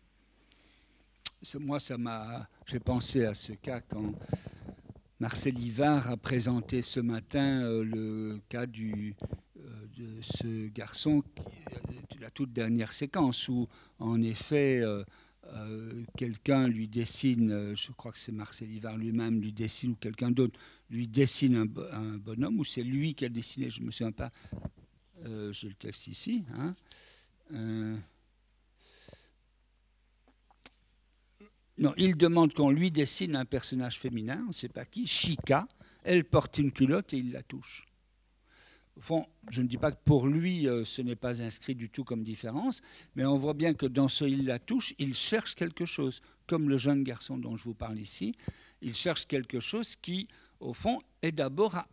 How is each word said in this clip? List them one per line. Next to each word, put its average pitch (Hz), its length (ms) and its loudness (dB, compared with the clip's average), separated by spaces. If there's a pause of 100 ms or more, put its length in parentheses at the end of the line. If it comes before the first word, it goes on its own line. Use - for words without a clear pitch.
(1400)
Ce, - 160 -10
moi, 143 240 -4
ça 123 160 -6
m'a, 117 500 -6 (180)
j'ai 117 140 -4
pensé 123 460 2
à 104 80 0
ce - 180 -8
cas 117 300 -8
quand 107 320 -6 (1080)
Marcel 120 400 -2
Ivard 123 500 2
a 123 60 -2
présenté 123 680 0
ce 127 200 -2
matin, 127 640 0
euh, 113 180 0
le 110 640 -4
cas 120 180 -6
du, 107 480 -6 (440)
euh, 110 300 -18 (100)
de 113 240 -12
ce 110 480 -6
garçon, 120 500 0
qui, - 220 -4 (320)
euh, 123 420 -10
de - 60 -18
la 113 100 -12
toute 131 220 -6
dernière 117 400 0
séquence, 139 560 0
où 123 180 0 (320)
en 113 220 2
effet, 131 580 2
euh, 104 240 0 (500)
euh, 113 500 -10 (120)
quelqu'un 131 520 2
lui 110 200 2
dessine, 117 640 2
euh, 104 220 -2
je - 200 -6
crois - 180 -12
que - 80 -14
c'est - 120 -10
Marcel 107 400 -10
Ivard 110 260 -8
lui-même, 113 440 2
lui 107 100 -2
dessine, 110 400 -2
ou 113 40 -2
quelqu'un 117 340 -2
d'autre, 120 300 4 (320)
lui 117 160 -2
dessine 127 480 6
un 113 100 4
bo-, 107 260 -4
un 107 260 -6
bonhomme, 117 420 0
ou 151 40 2
c'est 127 200 -2
lui 139 320 0
qui 131 100 -2
a 120 40 0
dessiné, 120 420 -4
je 113 80 -10
ne 120 60 -6
me 117 60 -6
souviens 113 200 -2
pas, 127 200 -6 (920)
euh, 107 260 -6
j'ai 107 180 -10
le 95 40 -12
texte - 340 -12
ici, 214 360 -4 (100)
hein. 147 220 -4 (800)
Euh, 110 440 -4 (3750)
non, 147 180 4
il 185 180 6
demande 165 380 8
qu'on 143 160 6
lui 165 220 6
dessine 151 440 2
un 127 100 0
personnage 127 520 -2
féminin, 123 460 -4
on 233 60 -4
ne 175 40 -6
sait 123 160 -8
pas - 160 -12
qui, - 220 -6
Chica, 160 600 2 (360)
elle 180 220 6
porte - 340 4
une 143 120 4
culotte 151 420 4
et 139 40 -2
il 123 140 -4
la 127 100 -8
touche. - 460 -14 (1120)
Au 139 40 -18
fond, 160 240 0 (240)
je 123 120 -2
ne 123 60 2
dis 120 100 -4
pas 147 160 2
que - 100 -16
pour 139 240 8
lui, 165 400 2
euh, 120 160 2
ce - 180 -6
n'est 123 140 -2
pas 120 260 -4
inscrit 117 320 -4
du 117 160 -8
tout 135 140 -6
comme 117 180 -4
différence, 123 600 -4 (340)
mais 131 100 0
on 139 120 4
voit 147 160 0
bien 156 200 2
que 139 120 0
dans 131 240 4
ce « - 160 0
il 139 180 2
la 127 160 0
touche », - 400 -2
il 139 140 0
cherche - 420 0
quelque 170 300 -2
chose, 135 360 -4 (260)
comme 156 200 2
le 139 80 6
jeune 139 260 4
garçon 127 360 -6
dont 120 180 -6
je 110 80 -10
vous 117 100 -8
parle 110 240 -8
ici, 185 380 -6 (460)
il 120 120 -6
cherche 160 320 0
quelque 131 360 -2
chose 220 340 -4
qui, 185 320 -6 (320)
au 127 140 -6
fond, 233 280 0 (200)
est 165 100 2
d'abord 156 440 2
à 175 180 -4